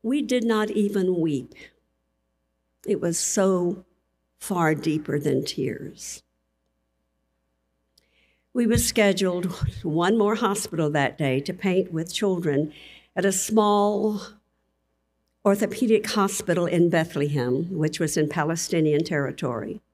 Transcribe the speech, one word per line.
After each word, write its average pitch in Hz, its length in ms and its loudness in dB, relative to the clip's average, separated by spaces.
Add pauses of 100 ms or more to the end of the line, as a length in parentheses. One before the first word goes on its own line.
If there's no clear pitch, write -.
We 277 180 0
did 240 220 0
not 214 280 0
even 196 480 0
weep. 143 360 -2 (1300)
It 208 140 -2
was 170 180 -2
so 185 680 0 (540)
far 165 340 0
deeper 151 460 -2
than 135 260 -2
tears. - 800 -8 (2250)
We 240 140 2
were 233 100 4
scheduled 190 800 2 (260)
to 180 60 -6
one 175 300 2
more 214 180 2
hospital 190 540 -2
that 147 280 0
day 139 240 0
to 185 120 -6
paint 185 400 0
with 165 200 -6
children 165 600 0 (420)
at 190 80 -2
a 196 80 4
small 208 920 2 (1200)
orthopedic 208 680 2
hospital 190 540 0
in 170 240 4
Bethlehem, 147 800 0 (100)
which 151 220 -2
was 160 160 -2
in 156 140 2
Palestinian 160 720 0
territory. 139 800 -4 (120)